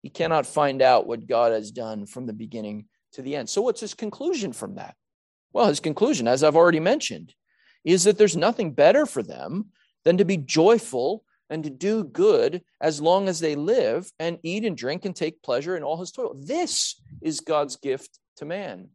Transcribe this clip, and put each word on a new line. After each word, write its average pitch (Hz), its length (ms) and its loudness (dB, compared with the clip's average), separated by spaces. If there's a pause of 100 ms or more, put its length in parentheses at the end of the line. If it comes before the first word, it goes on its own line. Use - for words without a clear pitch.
he - 80 -16
cannot 165 340 0
find 139 380 0
out 127 240 6
what 113 220 -8
God 117 240 2
has 110 180 -4
done 110 360 -10
from 127 200 -12
the 110 60 -8
beginning 107 540 -12 (260)
to 135 100 -16
the 139 140 -8
end. 123 120 -8
So 196 140 -2
what's 247 180 -2
his 214 140 -10
conclusion 247 580 -6
from 196 220 -12
that? - 220 -16 (560)
Well, 220 140 4
his 147 140 2
conclusion, 160 460 0
as 131 160 2
I've 151 140 6
already 170 240 6
mentioned, 180 520 -2 (520)
is 175 200 4
that 202 140 4
there's 190 180 4
nothing 180 360 0
better 196 340 6
for 127 160 -6
them 107 440 -8 (380)
than 180 140 4
to 196 60 6
be 185 120 0
joyful 160 840 2 (280)
and 156 140 -8
to 151 60 -8
do 190 340 -2
good 156 580 2 (160)
as 147 220 -2
long 185 260 2
as 165 140 -4
they 156 140 -2
live 160 640 0
and 170 240 -6
eat 202 240 -4
and 170 100 -4
drink 143 300 -6
and 185 100 -8
take 165 260 -6
pleasure 147 360 -4
in 151 40 -8
all 147 140 -4
his 175 160 -12
toil. 247 240 -8
This 262 640 -6 (220)
is 156 180 -6
God's 147 360 -4
gift - 420 -8 (180)
to 151 80 -14
man. 151 500 -12